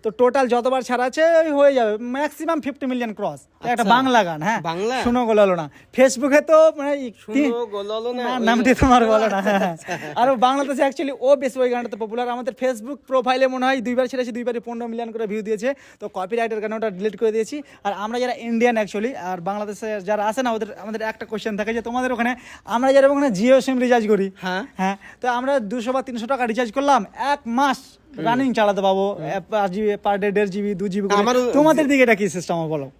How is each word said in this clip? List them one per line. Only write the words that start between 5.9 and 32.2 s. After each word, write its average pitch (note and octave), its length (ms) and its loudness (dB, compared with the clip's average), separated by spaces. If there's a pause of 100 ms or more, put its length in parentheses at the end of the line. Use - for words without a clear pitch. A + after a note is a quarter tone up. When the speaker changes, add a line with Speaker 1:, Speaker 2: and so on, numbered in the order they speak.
Speaker 1:
Facebook-এ C4 440 4
তো D#4+ 360 6
মানে C#4+ 160 -2
এই C4 180 -6 (140)
Speaker 2:
"শুনো G#3+ 80 -12
Speaker 1:
তিন- A#3+ 320 0
Speaker 2:
গো G3+ 180 -8
ললনা", A3+ 400 -6
Speaker 1:
না, B3 120 -2
Speaker 2:
ওই A#3 100 -2
Speaker 1:
নামটি A#3 200 2
Speaker 2:
যে C4 100 4
Speaker 1:
তোমার B3 300 6
বলো A3 120 4
না। A3 80 2
Speaker 2:
আচ্ছা, G3 160 0
Speaker 1:
হ্যাঁ, G3 180 2
হ্যাঁ। F3+ 140 0
Speaker 2:
আচ্ছা। D#3 480 -6
Speaker 1:
আর B3+ 80 4
ও C4+ 60 2
বাংলাদেশে C4+ 480 0
actually C#4 360 -2
ও C4+ 160 4
বেশি C4 240 -6
ওই B3+ 100 2
গানটাতে A#3+ 260 -4
পপুলার। A3+ 340 -6
আমাদের B3 320 -6
Facebook B3+ 340 -4
প্রোফাইলে C4 520 0
মনে B3+ 180 -2
হয় C4 160 0
দুইবার B3 260 -2
ছেড়েছি, B3+ 240 -4
দুইবারই A#3 280 -6
পনেরো A#3 280 -10
মিলিয়ন A3+ 240 -8
করে A3 160 -6
ভিউ G#3+ 140 -6
দিয়েছে। A3 320 -4 (260)
তো G#3 140 -12
কপিরাইটের A3 480 -4
কারণে G#3+ 140 -6
ওটা A3 140 -4
ডিলিট G3+ 300 -6
করে A3 120 2
দিয়েছি। A3+ 300 -4 (220)
আর G3+ 100 -4
আমরা G#3+ 260 -6
যারা B3 140 -2
ইন্ডিয়ান A#3 440 0
actually, G#3+ 400 -4
আর F3+ 240 -8
বাংলাদেশে G#3 600 -8
যারা G#3 240 -2
আছে A3 180 -2
না, A#3+ 80 0
ওদের, A3 220 -4
আমাদের G#3+ 280 -10
একটা A3 240 -8
কোশ্চেন G#3+ 320 -6
থাকে G#3+ 160 -4
যে A3+ 80 -2
তোমাদের B3 300 -2
ওখানে, A#3+ 240 -2 (300)
আমরা C4 280 2
যেরকম C#4 240 6
ওখানে B3+ 220 2
Jio B3+ 260 6
sim C4 140 0
রিচার্জ A#3+ 280 2
করি, G3 240 2 (100)
Speaker 2:
হ্যাঁ। F#3+ 240 -4 (120)
Speaker 1:
হ্যাঁ, F#3+ 200 -2 (240)
তো B3 60 -2
আমরা B3+ 320 0
দুশো A3+ 320 -4
বা C4 100 0
তিনশো A#3+ 260 -8
টাকা B3+ 180 0
রিচার্জ A3+ 260 -2
করলাম, C#4 340 2 (100)
এক C#4+ 300 -2
মাস B3+ 320 0 (400)
Speaker 2:
হুম। - 80 -6
Speaker 1:
রানিং B3 280 0
চালাতে G3+ 280 2
পাবো, G3 320 2
Speaker 2:
হুম। D#3+ 120 -10
Speaker 1:
এ, F3+ 140 -4 (120)
per G3+ 180 0
জিবি, G#3 240 -2
per G3+ 280 -2
day G3+ 100 0
দেড় G#3 160 0
জিবি, G3+ 260 -4
দু G3 140 -4
জিবি G3 200 -2
করে। G3+ 100 2
Speaker 2:
আমারও B3 340 2
Speaker 1:
তোমাদের D4+ 360 4
দিকে C4+ 160 4
এটা A#3 120 4
কি G3 140 -2